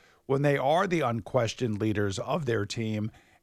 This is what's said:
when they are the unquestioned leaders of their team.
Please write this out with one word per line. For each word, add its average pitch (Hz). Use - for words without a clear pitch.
when 139
they 143
are 151
the 175
unquestioned 117
leaders 104
of 143
their 110
team. 107